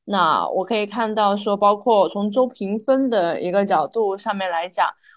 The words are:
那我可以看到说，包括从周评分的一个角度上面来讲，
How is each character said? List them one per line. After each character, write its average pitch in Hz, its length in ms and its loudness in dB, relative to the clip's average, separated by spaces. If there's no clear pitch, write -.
那 160 460 0
我 185 160 -2
可 233 100 -4
以 208 100 -2
看 214 300 -4
到 208 220 2
说， 202 180 -2
包 202 180 4
括 208 360 2
从 202 200 -4
周 254 160 2
评 208 320 -4
分 269 320 0
的 170 300 0
一 175 100 -4
个 196 140 2
角 175 240 2
度 202 300 -2
上 208 180 -6
面 190 160 -4
来 170 160 -4
讲， 185 200 0